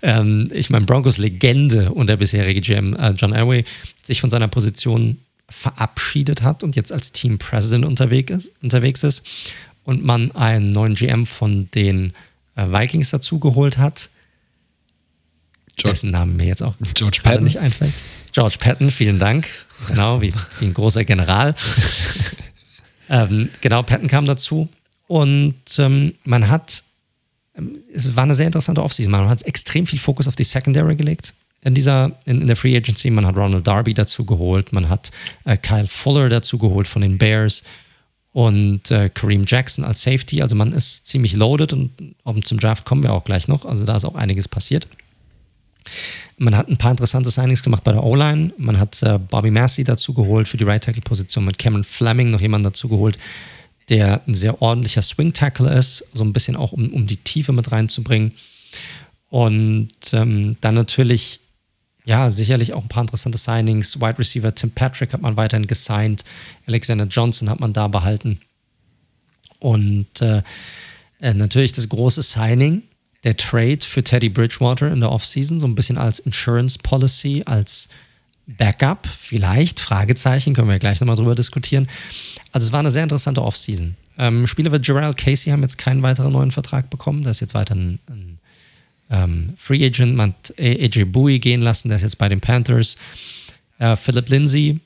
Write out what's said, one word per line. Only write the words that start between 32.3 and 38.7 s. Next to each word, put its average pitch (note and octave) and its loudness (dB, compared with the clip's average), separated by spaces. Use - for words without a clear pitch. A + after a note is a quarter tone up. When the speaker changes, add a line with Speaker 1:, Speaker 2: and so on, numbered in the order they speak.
Speaker 1:
in D3+ 0
der A#2 4
Free B2+ 2
Agency. A#2+ 0
Man G#2+ 4
hat F#2 2
Ronald G2 0
Darby G#2 2
dazu G2+ 0
geholt, F#2 0
man F#2 0
hat, F#2+ -2
äh, A2 0
Kyle G#2 0
Fuller C#3 2
dazu A#2 0
geholt G2+ 2
von - -2
den F#2+ 2
Bears G#2+ 2
und, G2+ 2